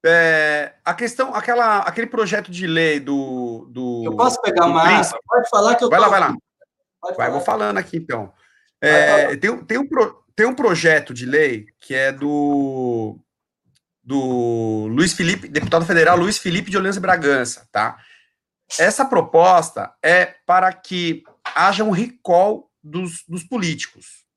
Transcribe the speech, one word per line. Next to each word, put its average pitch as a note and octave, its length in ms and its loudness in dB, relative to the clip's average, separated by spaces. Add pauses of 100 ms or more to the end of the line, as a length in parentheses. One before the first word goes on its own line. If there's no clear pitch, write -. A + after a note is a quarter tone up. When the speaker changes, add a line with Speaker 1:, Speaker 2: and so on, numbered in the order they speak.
Speaker 1:
É, D#3 680 2 (100)
a F3+ 100 -2
questão, A#3+ 400 -4
aquela, A#3 460 0
aquele A3+ 260 -4
projeto G#3 460 -4
de F3 160 -6
lei D#3+ 320 2
do, B2+ 680 -6
do, A#2+ 360 -6
Speaker 2:
Eu - 100 -4
posso A#3+ 260 2
pegar F3 260 2
Speaker 1:
do F3 40 2
Speaker 2:
uma E3 120 2
água? F3 120 4
Speaker 1:
príncipe. - 320 0
Speaker 2:
Pode A#3 240 0
falar A3+ 240 4
que A#3+ 80 0
eu A#3 80 0
Speaker 1:
Vai F3+ 80 4
Speaker 2:
tô G#3+ 60 6
Speaker 1:
lá, G3+ 40 4
vai G3 120 4
lá. D#3 60 2
Speaker 2:
ouvindo. B2 160 -6 (580)
Pode F3+ 160 -8
Speaker 1:
Vai, A#2 100 -2
eu A#2+ 40 -2
Speaker 2:
falar. C#3 60 -6
Speaker 1:
vou - 80 -6
falando G#3 340 -2
aqui, F3+ 180 -8
então. A#2+ 360 -10 (480)
Speaker 2:
Vai D3+ 100 2
Speaker 1:
É, D3 320 4
Speaker 2:
falar. C#3+ 160 -2
Speaker 1:
tem, A3 260 -2
tem A3 140 -4
um C#4 100 -4
pro-, B3+ 340 -2 (140)
tem A3 100 2
um B3+ 80 -2
projeto E3 580 2
de B2+ 140 -10
lei C3 400 0 (140)
que - 140 -10
é C3+ 180 0
do, C3+ 1040 -2 (880)
do A#2+ 840 -2
Luiz D#3 260 0
Felipe, F#3 340 -4
deputado E3 360 0
federal E3+ 320 2
Luiz F#3+ 220 -2
Felipe F3+ 320 -4
de G3 60 -4
Orleans F#3+ 220 -2
Bragança, C#3+ 720 -2
tá? A2 260 -4 (800)
Essa G#3 260 2
proposta E3+ 960 2
é F3 360 2 (100)
para F#3 260 2
que F3 520 -6 (320)
haja F#3+ 260 2
um G#3+ 80 0
recall G3 800 0 (100)
dos, E3 480 -10
dos E3+ 140 -10
políticos. - 840 -8 (120)